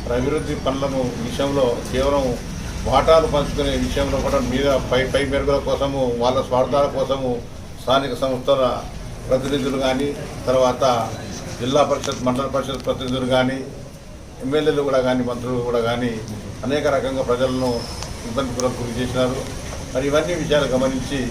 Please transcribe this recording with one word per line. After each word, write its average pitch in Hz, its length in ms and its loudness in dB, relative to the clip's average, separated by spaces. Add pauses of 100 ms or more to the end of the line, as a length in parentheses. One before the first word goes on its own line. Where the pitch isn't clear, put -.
మరి 120 160 -2
అభివృద్ధి 143 340 0 (120)
పనులను 135 360 0 (240)
విషయంలో 139 400 2 (240)
కేవలం 139 340 2 (640)
వాటాలు 139 460 6
పంచుకునే 143 400 0 (100)
విషయంలో 135 400 0
కూడా 139 160 2 (120)
మీద 131 180 2 (220)
పై, 127 100 4 (100)
పై 139 100 2 (120)
మెరుగుల 139 240 2 (100)
కోసము, 135 320 0 (220)
వాళ్ళ 127 160 2 (100)
స్వార్థాల 127 480 2
కోసము 135 340 0 (520)
స్థానిక 135 320 2 (100)
సంస్థల 131 400 2 (640)
ప్రతినిధులు 131 560 0
కానీ, 131 240 2 (400)
తర్వాత 127 360 4 (760)
జిల్లా 135 320 4
పరిషత్, 131 360 -2
మండల 127 280 0
పరిషత్ 131 320 -4
ప్రతినిధులు 127 480 -2
కానీ, 131 240 2 (840)
ఎమ్మెల్యేలు 147 440 2
కూడా 131 180 4
కానీ, 127 220 2
మంత్రులు 120 400 -2
కూడా 120 200 2
కానీ 120 220 0 (560)
అనేక 147 180 0 (120)
రకంగా 131 320 -2
ప్రజలను 127 420 0 (580)
ఇబ్బందులకు 123 500 -2
గురి 120 200 -6
చేసినారు. 127 400 0 (540)
మరి 131 160 0
ఇవన్నీ 160 320 2
విషయాలు 139 320 2
గమనించి 131 580 0